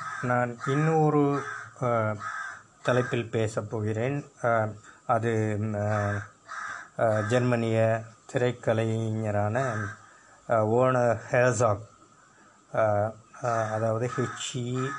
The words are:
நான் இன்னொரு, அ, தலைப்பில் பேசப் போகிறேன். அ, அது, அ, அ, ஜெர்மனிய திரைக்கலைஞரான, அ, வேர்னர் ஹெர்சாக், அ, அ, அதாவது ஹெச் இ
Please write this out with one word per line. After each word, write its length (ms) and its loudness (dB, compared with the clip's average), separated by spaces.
நான் 440 0
இன்னொரு, 760 2
அ, 340 0
தலைப்பில் 480 0
பேசப் 400 -2
போகிறேன். 600 -4
அ, 300 2
அது, 520 2
அ, 380 0
அ, 300 2
ஜெர்மனிய 760 2
திரைக்கலைஞரான, 1500 0
அ, 140 4
வேர்னர் 560 4
ஹெர்சாக், 580 2
அ, 400 2
அ, 260 -2
அதாவது 460 0
ஹெச் 400 -6
இ 320 -4